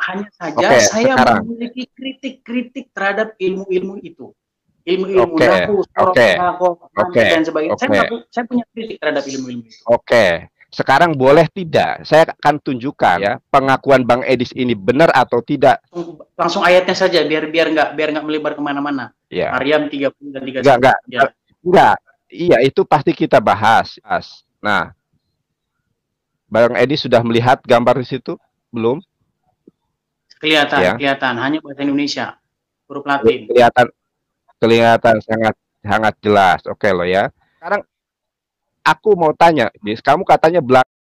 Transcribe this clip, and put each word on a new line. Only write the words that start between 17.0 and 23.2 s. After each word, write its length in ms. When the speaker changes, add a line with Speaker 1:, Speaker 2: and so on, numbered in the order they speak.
Speaker 1:
biar, 240
biar 240
nggak, 240
biar 160
nggak 160
melebar 320
kemana-mana. 560
Speaker 2:
Ya. 240
Speaker 1:
Maryam 320
tiga 240
puluh 240
dan 80
tiga 160
puluh 80
satu. 160
Speaker 2:
Enggak, 240
enggak. 240
Speaker 1:
Ya. 320
Speaker 2:
Enggak. 340
Iya, 380
itu 180
pasti 320
kita 240